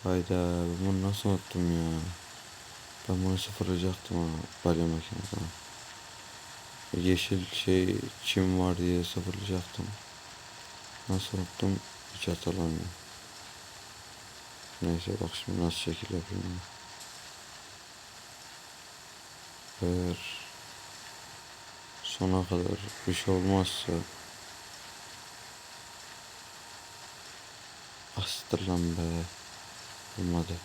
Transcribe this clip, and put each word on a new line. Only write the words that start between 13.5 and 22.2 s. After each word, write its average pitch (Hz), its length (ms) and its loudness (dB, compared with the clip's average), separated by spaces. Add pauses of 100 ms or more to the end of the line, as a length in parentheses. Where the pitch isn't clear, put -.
Neyse 87 300 2 (100)
bak 85 100 0 (140)
şimdi 92 160 2
nasıl 85 160 4
şekil - 380 -2
yapıyorum. 90 440 -2 (3250)
Eğer 90 640 2 (1600)
sona 92 440 4